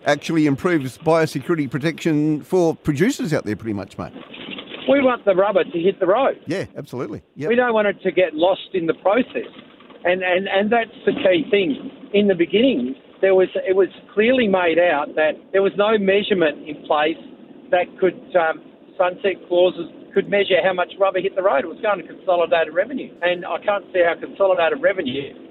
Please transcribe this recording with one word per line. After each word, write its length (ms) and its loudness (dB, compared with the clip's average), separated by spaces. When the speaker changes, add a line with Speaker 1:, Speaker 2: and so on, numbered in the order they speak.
Speaker 1:
actually 420 2
improves 520 -2
biosecurity 720 0
protection 720 -2
for 340 2
producers 580 -2
out 120 -2
there 100 -4
pretty 180 -8
much, 260 -10
mate? 140 -10
Speaker 2:
We 120 4
want 240 0
the 80 4
rubber 300 2
to 160 -6
hit 200 0
the 80 0
road. 380 2
Speaker 1:
Yeah, 200 -4
absolutely. 480 -10
Yep. 140 -6
Speaker 2:
We 60 0
don't 180 0
want 140 0
it 160 -4
to 80 -2
get 240 0
lost 380 0
in 120 -4
the 100 0
process. 540 -2
And, 160 0
and, 280 0
and 220 0
that's 200 0
the 80 2
key 360 2
thing. 400 -2
In 140 4
the 80 4
beginning, 600 0
there 120 4
was, 140 4
it 80 0
was 120 4
clearly 340 2
made 300 2
out 380 2
that 160 2
there 80 4
was 160 2
no 200 2
measurement 680 0
in 80 -12
place 320 0
that 140 2
could, 220 0
um, 260 0
sunset 400 -2
clauses 400 2
could 160 -2
measure 320 2
how 120 2
much 260 -4
rubber 220 0
hit 140 -4
the 60 -2
road. 220 2
It 60 -10
was 120 -14
going 200 -2
to 60 -18
consolidated 680 0
revenue. 480 -4
And 240 -2
I 180 -8
can't 300 -2
see 120 2
how 140 0
consolidated 640 0
revenue 520 -2